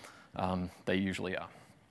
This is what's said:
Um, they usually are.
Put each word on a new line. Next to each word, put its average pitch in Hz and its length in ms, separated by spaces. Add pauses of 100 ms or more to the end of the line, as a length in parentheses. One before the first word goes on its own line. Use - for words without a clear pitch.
(360)
Um, 92 340 (160)
they 95 100
usually 95 400
are. 85 120 (420)